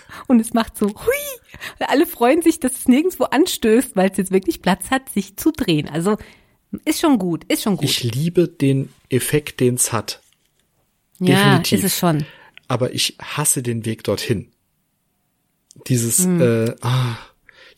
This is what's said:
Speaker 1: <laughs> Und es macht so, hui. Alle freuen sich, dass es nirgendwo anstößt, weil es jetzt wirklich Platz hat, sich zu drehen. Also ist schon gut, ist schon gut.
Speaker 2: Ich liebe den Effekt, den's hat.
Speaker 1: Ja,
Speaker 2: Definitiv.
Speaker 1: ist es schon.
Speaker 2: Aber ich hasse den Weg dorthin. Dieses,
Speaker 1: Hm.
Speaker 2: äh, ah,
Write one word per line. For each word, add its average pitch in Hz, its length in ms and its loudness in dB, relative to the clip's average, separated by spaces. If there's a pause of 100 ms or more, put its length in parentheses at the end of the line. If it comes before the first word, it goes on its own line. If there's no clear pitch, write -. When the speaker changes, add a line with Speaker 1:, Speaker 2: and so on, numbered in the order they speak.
Speaker 1:
<laughs> - 240 -18
Und 240 140 6
es 220 120 -6
macht 226 240 -2
so, 214 120 0
hui. 539 520 -4 (400)
Alle 294 260 2
freuen 285 360 2
sich, - 180 2
dass 254 120 -2
es - 160 -2
nirgendwo 285 360 2
anstößt, 247 720 2
weil 190 140 2
es - 80 -8
jetzt 190 140 -2
wirklich 190 280 -2
Platz - 300 -2
hat, 262 180 -2
sich - 280 -6
zu - 140 0
drehen. 160 380 -2
Also 165 300 -2 (680)
ist 311 160 -2
schon 285 180 4
gut, 175 260 -4
ist - 180 -2
schon 196 140 0
gut. 147 120 -4
Speaker 2:
Ich - 140 -2
liebe 156 460 0
den 135 420 0 (180)
Effekt, - 520 -2
den's 123 320 0
hat. - 280 -6 (1000)
Speaker 1:
Ja, 185 160 4 (220)
Speaker 2:
Definitiv. 185 200 0
Speaker 1:
ist 185 60 -2
es 190 140 -2
schon. 156 260 0 (440)
Speaker 2:
Aber 123 240 -2
ich - 300 -4
hasse - 400 -4
den 117 240 -4
Weg 110 180 -6
dorthin. 101 460 -2 (1400)
Dieses, 117 380 0
Speaker 1:
Hm. 180 160 2
Speaker 2:
äh, 117 420 2
ah, 123 340 -2 (600)